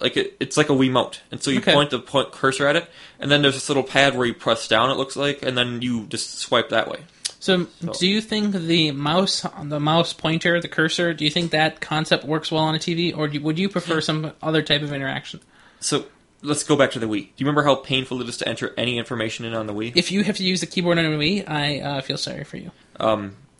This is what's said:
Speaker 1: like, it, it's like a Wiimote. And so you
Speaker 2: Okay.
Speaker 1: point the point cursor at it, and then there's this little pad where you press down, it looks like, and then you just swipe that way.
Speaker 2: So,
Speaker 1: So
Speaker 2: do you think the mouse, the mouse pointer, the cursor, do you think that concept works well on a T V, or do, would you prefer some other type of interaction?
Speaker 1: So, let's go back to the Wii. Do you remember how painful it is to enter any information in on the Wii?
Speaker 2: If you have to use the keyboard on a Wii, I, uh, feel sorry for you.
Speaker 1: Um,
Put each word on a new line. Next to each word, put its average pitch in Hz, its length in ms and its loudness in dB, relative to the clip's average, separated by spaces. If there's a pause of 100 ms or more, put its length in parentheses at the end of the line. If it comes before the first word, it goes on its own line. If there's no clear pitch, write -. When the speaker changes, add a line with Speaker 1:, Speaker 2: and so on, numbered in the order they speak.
Speaker 1:
like, - 160 0
it, - 220 -2
it's - 180 -2
like 151 120 4
a 147 40 4
Wiimote. 131 460 2 (120)
And 123 120 -10
so 143 80 0
you 131 80 2
Speaker 2:
Okay. 170 140 2
Speaker 1:
point 143 180 4
the 123 80 -2
point - 320 -2
cursor 135 360 0
at 147 80 4
it, 175 140 -2 (300)
and - 120 -4
then 147 100 6
there's 139 140 6
this - 140 -6
little 135 140 2
pad 135 340 4
where 123 80 2
you 117 80 0
press - 340 0
down, 113 240 4
it - 60 -2
looks 131 180 -4
like, 143 280 -2
and 131 140 -2
then 120 240 -2
you 120 260 -2
just - 320 -8
swipe - 300 0
that - 200 2
way. - 100 -8 (420)
Speaker 2:
So, 180 260 2 (140)
Speaker 1:
So 175 120 -6
Speaker 2:
do 180 140 0
you 202 120 2
think 214 340 -2
the 165 380 2
mouse, 151 540 0 (180)
the 147 160 -4
mouse 156 320 2
pointer, 165 480 0
the 170 80 -4
cursor, 160 460 0
do 151 100 -4
you 151 80 2
think 170 200 -2
that 156 280 0
concept 160 460 0
works 156 260 -2
well 156 120 2
on 156 120 2
a 160 40 -4
T 175 140 -2
V, 170 200 0
or 151 160 -2
do, 147 100 -4
would 156 180 -2
you 190 120 0
prefer 170 320 0
some 156 320 -2 (100)
other 156 180 2
type 147 200 0
of 147 100 -6
interaction? 135 480 -6 (400)
Speaker 1:
So, - 260 0 (360)
let's 147 240 -2
go 151 100 2
back 135 160 4
to 127 80 -6
the 113 60 -2
Wii. 107 220 -2
Do - 100 -20
you 135 80 -2
remember 147 180 2
how 143 120 6
painful 131 460 -2
it 117 60 -6
is 120 100 -8
to - 120 -4
enter 117 280 -4
any 120 200 -2
information 117 480 -4
in 113 80 -6
on 110 140 -4
the 107 60 -8
Wii? 113 220 -6
Speaker 2:
If - 160 2
you 196 140 2
have 214 100 0
to 196 80 -4
use 185 160 0
the - 60 -4
keyboard 175 320 0
on 165 80 2
a 156 120 0
Wii, 170 320 0
I, 147 300 -2
uh, 139 220 -4
feel - 160 -6
sorry 135 260 -8
for - 140 -14
you. 170 140 -14 (280)
Speaker 1:
Um, 104 360 0 (240)